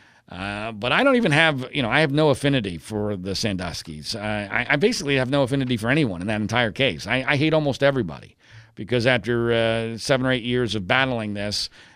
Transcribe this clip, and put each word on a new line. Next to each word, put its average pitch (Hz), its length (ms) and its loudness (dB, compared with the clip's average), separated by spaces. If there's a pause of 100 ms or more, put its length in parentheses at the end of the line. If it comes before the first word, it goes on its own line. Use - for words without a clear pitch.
(300)
Uh, 101 420 -8
but 120 200 -2
I 185 100 4
don't 269 140 4
even 220 160 2
have, 143 420 2
you 143 80 -2
know, 110 80 0
I 139 100 4
have 147 120 2
no 151 180 4
affinity 123 480 0
for 104 380 -4
the 92 160 -6
Sanduskys. 87 840 -6
Uh, 110 40 -8
I, 104 520 -4
I 147 60 4
basically 151 400 0
have 131 120 0
no 139 140 2
affinity 127 340 0
for 110 140 -2
anyone 127 300 2
in 98 80 -4
that 107 120 -2
entire 110 300 2
case. 90 360 0
I, 127 200 -2
I 147 100 2
hate 156 160 2
almost 147 300 0
everybody 120 540 0 (400)
because 120 320 0
after, 117 440 2
uh, 113 460 0
seven 127 260 0
or 131 60 2
eight 123 140 0
years 123 320 0
of 95 100 -4
battling 120 480 0
this, 101 340 -4 (280)